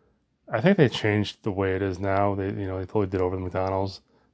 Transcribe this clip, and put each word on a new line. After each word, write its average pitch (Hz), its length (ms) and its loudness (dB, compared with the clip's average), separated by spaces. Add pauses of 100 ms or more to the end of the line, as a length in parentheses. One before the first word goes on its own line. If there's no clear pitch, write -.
(500)
I 113 100 -2
think 196 160 4
they 143 120 6
changed 104 540 0
the 113 80 -2
way 95 240 0
it 95 80 -2
is 95 160 -2
now. 98 360 0
They, 98 120 -4
you 101 200 -6
know, 95 120 -6
they 95 80 -6
totally 104 200 0
did 95 140 -2
over 92 160 0
the 92 60 -6
McDonald's. 95 580 -2 (340)